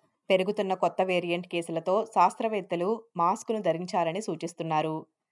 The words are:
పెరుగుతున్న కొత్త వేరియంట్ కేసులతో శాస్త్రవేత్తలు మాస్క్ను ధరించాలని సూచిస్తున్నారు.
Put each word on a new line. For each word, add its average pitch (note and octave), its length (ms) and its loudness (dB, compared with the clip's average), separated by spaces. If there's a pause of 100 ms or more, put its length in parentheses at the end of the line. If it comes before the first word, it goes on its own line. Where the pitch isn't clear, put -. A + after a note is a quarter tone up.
(300)
పెరుగుతున్న F#3+ 440 2
కొత్త F3+ 280 0
వేరియంట్ F3 460 0
కేసులతో E3+ 580 0
శాస్త్రవేత్తలు A3 1000 0 (140)
మాస్క్ను G3 440 0
ధరించాలని F3+ 600 0
సూచిస్తున్నారు. D#3+ 840 -4 (260)